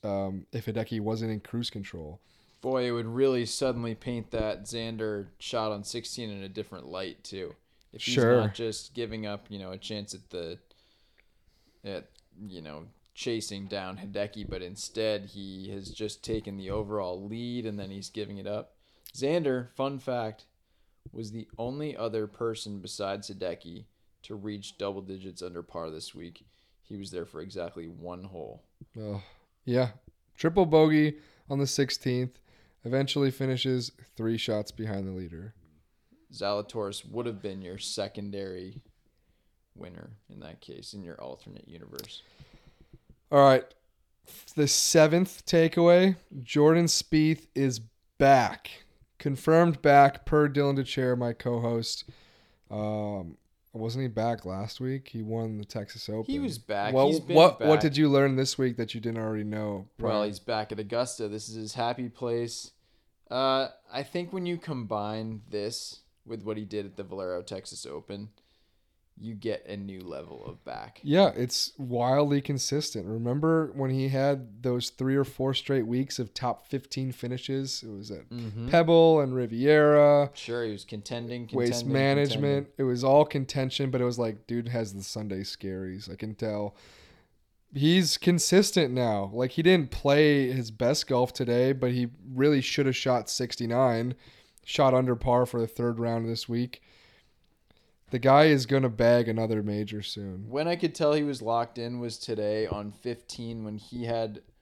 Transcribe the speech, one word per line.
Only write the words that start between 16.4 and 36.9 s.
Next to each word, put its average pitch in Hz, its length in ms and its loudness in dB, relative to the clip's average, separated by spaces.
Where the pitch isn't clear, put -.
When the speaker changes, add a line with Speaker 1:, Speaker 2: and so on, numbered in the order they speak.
Speaker 2:
the 95 140 -10
overall 98 520 -6
lead 117 420 -8
and 104 120 -6
then 98 140 -10
he's 98 180 -12
giving 101 280 -10
it 98 100 -12
up. - 280 -8
Xander, 135 600 -2
fun 135 260 -6
fact, 120 460 -6
was 113 200 -12
the 113 160 -12
only 139 360 -8
other 110 320 -4
person 107 520 -8
besides 101 500 -8
Hideki 87 540 -10
to - 120 -14
reach 104 420 -10
double 98 240 -6
digits 95 420 -14
under 87 180 -10
par 82 300 -10
this 80 240 -14
week. - 300 -18
He - 140 -16
was 95 160 -12
there 87 140 -8
for 78 160 -14
exactly 87 460 -10
one 87 360 -14
hole. 85 400 -16
Speaker 1:
Oh, 104 220 -8
yeah. 123 260 2
Triple 170 300 2
bogey 156 520 6
on 139 100 -2
the 139 80 0
sixteenth. 127 720 -2
Eventually 135 460 0
finishes 127 600 -2
three 113 200 -2
shots 107 340 -4
behind 101 360 -6
the 95 60 -8
leader. 92 400 -12
Speaker 2:
Zalatoris 104 760 -4